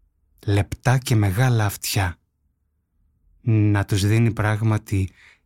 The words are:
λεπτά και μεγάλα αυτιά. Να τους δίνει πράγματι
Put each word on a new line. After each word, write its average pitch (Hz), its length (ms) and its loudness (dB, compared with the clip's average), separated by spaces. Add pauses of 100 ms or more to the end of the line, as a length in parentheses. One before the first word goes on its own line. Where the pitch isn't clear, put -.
(460)
λεπτά 104 520 0
και 123 180 -2
μεγάλα 107 500 2
αυτιά. 90 520 -4 (1200)
Να 104 440 2
τους 101 200 0
δίνει 113 280 2
πράγματι 107 760 -2 (360)